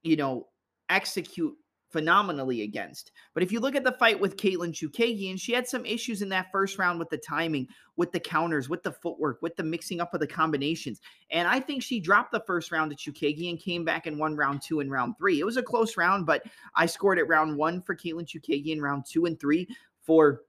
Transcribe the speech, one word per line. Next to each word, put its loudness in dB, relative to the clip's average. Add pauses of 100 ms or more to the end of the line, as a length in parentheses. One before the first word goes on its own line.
you 4
know, -2 (420)
execute -2 (380)
phenomenally 2
against. -8 (240)
But 2
if 2
you 0
look -2
at 0
the 0
fight 4
with 0
Katlyn 0
Chookagian, -2
she -4
had 0
some -6
issues -4
in -4
that -2
first 0
round 0
with -6
the -4
timing, -2 (300)
with 0
the -2
counters, -2
with -6
the -4
footwork, -4
with -4
the -6
mixing -6
up -4
of -4
the 0
combinations. -2 (320)
And 0
I 2
think -6
she -4
dropped 4
the -2
first -2
round 0
to -10
Chookagian, -2
came -4
back -2
and -6
won -2
round 0
two -4
and -4
round -2
three. 2
It 0
was -2
a 0
close 0
round, 2
but 2 (320)
I 6
scored 2
it 4
round 2
one 0
for -4
Katlyn -8
Chookagian, -4
round -2
two 0
and -2
three 2 (360)
for 8